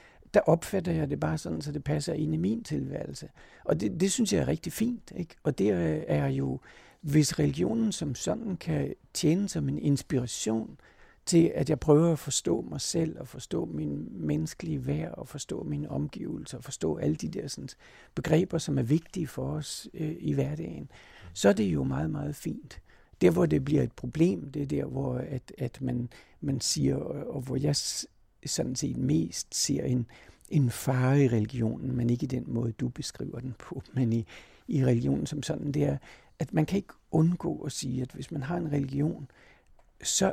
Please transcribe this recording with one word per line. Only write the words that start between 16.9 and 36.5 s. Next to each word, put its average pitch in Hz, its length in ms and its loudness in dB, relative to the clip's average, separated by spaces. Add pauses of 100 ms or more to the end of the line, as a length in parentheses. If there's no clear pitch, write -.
alle 156 180 0
de - 120 -8
der - 200 -6
sådan, 135 220 -10 (460)
begreber, 160 420 2
som 151 200 0
er 131 60 2
vigtige 156 440 0
for 127 240 -8
os, - 420 -8
øh, 156 260 -4
i 147 140 0
hverdagen, 143 560 -2 (440)
så - 160 6
er 202 40 6
det 208 120 2
jo 156 180 2
meget, 135 260 0
meget 147 260 -4
fint. - 460 -10 (400)
Der, 180 100 8
hvor 175 140 4
det 151 200 2
bliver 143 180 4
et 120 80 -2
problem, 156 600 0
det 147 100 -6
er 143 40 -2
der, 139 200 -2
hvor 131 300 -4
at, 127 420 -8
at 127 240 -6
man, 123 280 -2 (320)
man 135 200 -2
siger, 139 340 2
og, 143 400 -6
og 139 60 -4
hvor 131 140 -4
jeg 143 200 2
s-, - 300 -4 (400)
sådan 131 300 -2
set 127 220 -2
mest 147 580 0
ser 143 280 0
en, 127 220 2 (440)
en 139 200 4
fare 131 540 4
i 135 40 6
religionen, 117 680 0
men 120 140 2
ikke 120 140 2
i - 40 -2
den 127 200 -2
måde, 120 240 0
du - 180 -2
beskriver - 500 -8
den 127 200 -8
på, - 280 -10
<laughs> - 80 -20
men 123 180 4
i, 117 120 0 (420)
i 143 180 2
religionen 135 400 2
som 147 180 -6
sådan, - 280 -4
det 147 120 0
er, 143 140 0 (420)
at - 140 -4